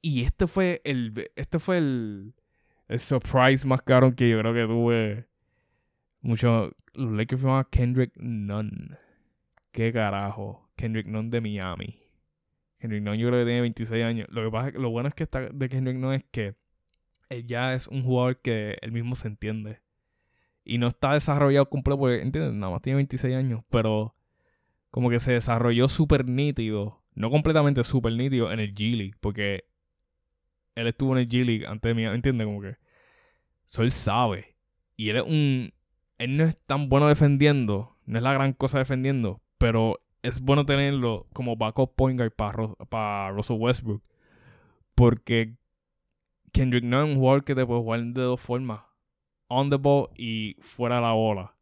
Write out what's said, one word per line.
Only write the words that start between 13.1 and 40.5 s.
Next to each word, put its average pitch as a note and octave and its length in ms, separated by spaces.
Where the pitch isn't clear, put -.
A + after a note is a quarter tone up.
yo A#2 100
creo B2 140
que A#2+ 40
tiene A#2+ 160
veintiséis A#2 440
años. A2+ 240
Lo A2 160
que A2 40
pasa A2+ 180
es - 80
que A2 40
lo B2+ 120
bueno A#2+ 180
es - 60
que E3 80
está C3+ 180
de C3+ 260
Kendrick C3 300
Nunn C3 160
es C3 180
que G#2 240
él A#2+ 180
ya B2 280
es C3 140
un C3+ 160
jugador B2+ 360
que G#2+ 420
él A2+ 120
mismo A#2 220
se - 120
entiende. G#2+ 540
Y A#2+ 140
no A#2+ 100
está C3+ 260
desarrollado C#3+ 560
completo C#3 300
porque, B2 220
¿entiendes? C#3 320
Nada G2 180
más E2+ 100
tiene C3 140
veintiséis C3+ 400
años. B2+ 340
Pero A2 460
como B2 180
que A#2+ 100
se B2+ 140
desarrolló A#2+ 560
súper C#3+ 400
nítido. A#2 760
No A2 160
completamente D3 540
súper A#2 300
nítido A#2+ 400
en A2+ 80
el G#2 120
G G#2+ 220
League. G2+ 240
Porque G2+ 460
él A#2 120
estuvo C3 260
en B2+ 60
el B2 80
G B2 180
League A2+ 220
antes A2 220
de A#2 60
Miami, A2+ 200
¿entiendes? A#2+ 320
Como G2+ 140
que G2+ 160
so, - 180
él B2+ 80
sabe. G#2 640
Y G#2+ 140
él G#2+ 80
es B2+ 60
un, C#3 500
él C3 200
no D#3+ 80
es D#3+ 200
tan C#3 240
bueno C#3 180
defendiendo. C#3+ 960
No A2+ 120
es A#2 60
la C3+ 100
gran C3+ 200
cosa C#3 260
defendiendo. C3 600
Pero A2+ 440
es A#2+ 200
bueno C#3 240